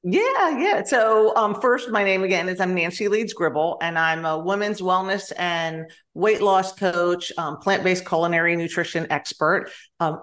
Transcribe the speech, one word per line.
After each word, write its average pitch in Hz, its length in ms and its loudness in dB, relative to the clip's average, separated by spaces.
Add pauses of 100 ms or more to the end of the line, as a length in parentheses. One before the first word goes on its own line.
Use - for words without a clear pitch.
Yeah, 370 540 2
yeah. 392 240 0
So, 220 540 4
um, 208 240 0
first, 247 280 2
my 214 140 0
name 190 200 2
again 185 260 0
is, 185 100 -6
I'm 185 160 0
Nancy 175 320 -2
Leeds 214 240 0
Gribble, 160 500 -2
and 170 160 -2
I'm 165 280 0
a 156 120 0
women's 202 440 -2
wellness 190 560 -2
and 165 520 -4 (240)
weight 208 280 2
loss 190 320 2
coach, 175 640 0
um, 151 220 -6
plant-based 185 460 0
culinary 170 520 0
nutrition 165 520 -4
expert. 156 600 -2 (300)
Um, 160 220 -2